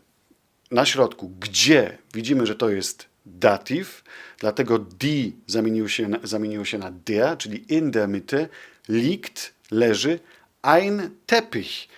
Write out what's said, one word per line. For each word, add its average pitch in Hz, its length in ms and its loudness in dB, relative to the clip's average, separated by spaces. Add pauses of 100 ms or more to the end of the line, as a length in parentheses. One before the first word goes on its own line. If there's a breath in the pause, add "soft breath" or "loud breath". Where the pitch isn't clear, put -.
(720)
na 123 160 4
środku, 120 540 0
gdzie, 107 580 4 (160)
widzimy, 117 320 0
że 104 80 -2
to 110 160 0
jest - 360 -6 (200)
datyw, 104 800 0 (340 loud breath)
dlatego 113 400 0
die 107 540 -2 (140)
zamieniło 110 420 0
się 107 200 -4
na, 101 140 -2
zamieniło 107 420 -6
się 107 140 -6
na 95 120 -10
der, 110 480 0
czyli 107 360 -6
in 156 160 0
der 107 180 0
Mitte 135 400 -4 (400 loud breath)
liegt, 123 640 -2 (180)
leży 117 480 2 (440 soft breath)
ein 190 480 2 (160)
Teppich, 226 720 -2